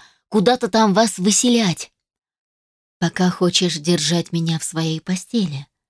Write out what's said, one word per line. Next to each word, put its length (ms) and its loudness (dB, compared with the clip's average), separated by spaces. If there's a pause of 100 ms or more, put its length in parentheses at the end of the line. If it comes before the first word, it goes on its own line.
(300)
куда-то 380 2
там 280 2
вас 240 2
выселять. 720 0 (1040)
«Пока 320 0
хочешь 480 0
держать 540 -2
меня 260 -2
в 60 -10
своей 360 -6
постели». 680 -6 (220)